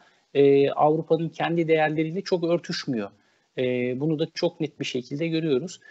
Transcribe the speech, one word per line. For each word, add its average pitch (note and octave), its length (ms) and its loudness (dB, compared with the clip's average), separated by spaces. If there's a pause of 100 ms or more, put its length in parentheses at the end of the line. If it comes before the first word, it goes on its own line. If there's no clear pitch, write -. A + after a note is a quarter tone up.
(340)
e, C#3 380 6
Avrupa'nın D#3+ 580 0
kendi D#3+ 380 -2
değerleriyle D#3+ 540 0
çok F3 220 -2
örtüşmüyor. E3 640 -4 (480)
E, B2+ 60 -2 (360)
bunu D3+ 200 -2
da D#3+ 140 -2
çok - 260 -4
net D3 200 -6
bir D3 60 -6
şekilde C#3+ 420 -6
görüyoruz. D#3+ 520 -2 (120)